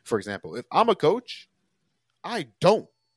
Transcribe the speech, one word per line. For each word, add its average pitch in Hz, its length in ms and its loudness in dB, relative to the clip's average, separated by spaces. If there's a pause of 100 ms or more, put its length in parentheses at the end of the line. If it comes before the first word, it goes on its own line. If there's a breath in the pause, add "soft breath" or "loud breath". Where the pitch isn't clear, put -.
for 117 140 -2
example, 95 380 -8
if 120 160 -10
I'm 226 180 2
a 196 60 4
coach, - 520 -2 (760)
I 190 240 -8 (120)
don't 190 280 4 (300)